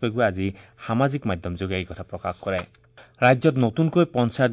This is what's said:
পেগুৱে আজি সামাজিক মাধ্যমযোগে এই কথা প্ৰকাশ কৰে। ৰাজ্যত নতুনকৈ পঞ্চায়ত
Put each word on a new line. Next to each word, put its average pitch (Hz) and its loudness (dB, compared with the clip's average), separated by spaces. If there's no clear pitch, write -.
পেগুৱে 117 -2
আজি 95 -2
সামাজিক 135 0
মাধ্যমযোগে 90 -6
এই 87 -6
কথা 87 -12
প্ৰকাশ 90 -8
কৰে। 95 -2
ৰাজ্যত 131 4
নতুনকৈ 160 2
পঞ্চায়ত 120 2